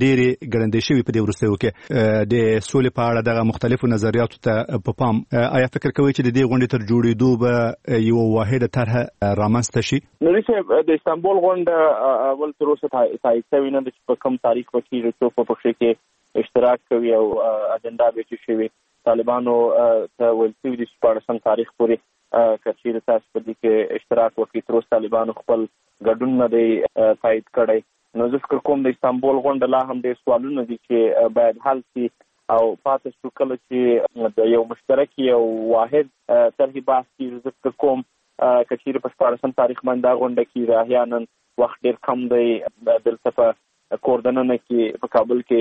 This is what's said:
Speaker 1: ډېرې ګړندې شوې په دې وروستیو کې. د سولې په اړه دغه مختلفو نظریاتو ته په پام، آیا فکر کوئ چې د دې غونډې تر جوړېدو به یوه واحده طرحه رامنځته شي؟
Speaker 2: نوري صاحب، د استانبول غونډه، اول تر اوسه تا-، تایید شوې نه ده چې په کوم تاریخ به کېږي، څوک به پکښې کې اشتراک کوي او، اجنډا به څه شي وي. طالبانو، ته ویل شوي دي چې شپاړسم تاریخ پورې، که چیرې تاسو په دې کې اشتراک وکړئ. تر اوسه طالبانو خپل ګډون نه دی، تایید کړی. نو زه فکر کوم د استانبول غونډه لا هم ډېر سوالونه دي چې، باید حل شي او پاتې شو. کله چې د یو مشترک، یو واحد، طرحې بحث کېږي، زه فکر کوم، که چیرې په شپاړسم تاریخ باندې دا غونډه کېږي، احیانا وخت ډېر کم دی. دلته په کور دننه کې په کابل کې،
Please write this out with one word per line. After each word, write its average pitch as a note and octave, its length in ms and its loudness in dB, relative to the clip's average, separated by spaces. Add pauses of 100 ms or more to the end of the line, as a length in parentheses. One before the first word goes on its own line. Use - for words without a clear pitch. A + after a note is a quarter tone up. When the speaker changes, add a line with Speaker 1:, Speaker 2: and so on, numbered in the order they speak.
Speaker 1:
ډېرې B2+ 240 4 (240)
ګړندې A2+ 340 0
شوې C3+ 220 2
په C3+ 60 -2
دې A2+ 100 0
وروستیو G#2 380 0
کې. A2+ 80 0 (640)
د A2 360 2
سولې B2+ 300 0
په B2 100 -2
اړه A#2 200 -2
دغه A#2 220 0
مختلفو B2 440 -2
نظریاتو A2+ 520 -2
ته A2+ 400 -2
په A#2+ 140 -4
پام، A2 200 0 (360)
آیا B2+ 180 2
فکر B2+ 240 -4
کوئ C#3 140 2
چې C#3+ 120 -4
د B2 120 0
دې C3+ 140 2
غونډې B2 220 0
تر A2+ 180 -4
جوړېدو A#2 400 2 (120)
به B2 100 2 (540)
یوه A#2 180 2 (120)
واحده A2+ 420 -2
طرحه A#2+ 240 -2 (380)
رامنځته A2+ 400 -2 (100)
شي؟ C3+ 80 0 (300)
Speaker 2:
نوري G3 180 2
صاحب، G3 260 -2 (160)
د D#3+ 120 2
استانبول F3 440 0
غونډه، F3+ 320 0 (540)
اول D3 320 -4
تر D3 100 2
اوسه D3+ 220 -4
تا-، A#2+ 180 2 (140)
تایید A#2 240 0
شوې C#3 260 2
نه C3+ 80 -2
ده B2+ 60 -8
چې - 100 -16 (120)
په - 120 -4
کوم B2+ 240 -2
تاریخ A#2+ 240 -2
به A#2+ 80 -2
کېږي، A#2 300 -4 (100)
څوک B2 160 0
به A#2+ 160 0
پکښې A#2 280 -2
کې A#2 100 2 (440)
اشتراک B2 460 0 (100)
کوي A#2 240 0
او، A2 120 2 (480)
اجنډا A#2 400 -2
به A2+ 160 -8
څه A2+ 160 -14
شي A2+ 160 0
وي. A2 80 -4 (360)
طالبانو، A#2+ 480 0 (640)
ته A#2+ 80 0 (100)
ویل A2+ 160 2
شوي B2+ 240 -8
دي A#2+ 80 -6
چې - 80 -10
شپاړسم A2+ 460 -2 (100)
تاریخ A2+ 300 0
پورې، A#2 180 2 (680)
که A2+ 100 -4
چیرې A2+ 360 -6
تاسو A2+ 260 0
په A2+ 120 -6
دې A2+ 160 -8
کې A2 340 2
اشتراک A2+ 420 -2
وکړئ. A2+ 300 -4
تر A#2 100 0
اوسه - 160 -4
طالبانو A2+ 460 -2
خپل A2+ 260 -2 (340)
ګډون A2+ 320 0 (100)
نه A#2+ 120 4
دی، A2+ 140 4 (560)
تایید A2+ 200 0 (120)
کړی. A2 280 2 (360)
نو A#2+ 140 0
زه C#3 100 -4
فکر C3+ 240 -4
کوم C#3 180 0
د B2+ 80 0
استانبول C3 500 0
غونډه C3+ 300 0
لا C3 160 2
هم B2+ 160 -6
ډېر B2 160 -2
سوالونه C3 480 0
دي A#2 160 -8
چې، A#2 500 2
باید A#2 300 2
حل C3+ 160 0
شي A#2+ 260 -6 (460)
او A2+ 80 4 (240)
پاتې C3+ 220 -2 (100)
شو. - 140 -12 (100)
کله C3 180 -4
چې A#2+ 800 0
د A2+ 140 4
یو A#2 80 4 (100)
مشترک، C3+ 400 -2 (140)
یو A#2+ 160 4 (320)
واحد، C3 360 0 (480)
طرحې C3+ 300 -2
بحث C3 180 0 (100)
کېږي، B2 280 -10
زه C3 140 -6
فکر - 260 -4
کوم، C3 180 0 (360)
که B2 440 2
چیرې C3+ 220 -4
په B2+ 100 -10
شپاړسم B2+ 460 -2
تاریخ B2 240 -2
باندې B2+ 240 -2
دا B2 140 2
غونډه B2 300 0
کېږي، A#2 280 0
احیانا A#2+ 420 0 (360)
وخت A#2+ 260 0
ډېر B2 120 0 (120)
کم B2 260 -4
دی. A#2+ 140 2 (600)
دلته A#2 260 -4
په A2+ 160 4 (380)
کور B2 300 0
دننه B2+ 360 0
کې A#2 440 -2
په - 60 -6
کابل A#2+ 340 0
کې، A#2+ 200 0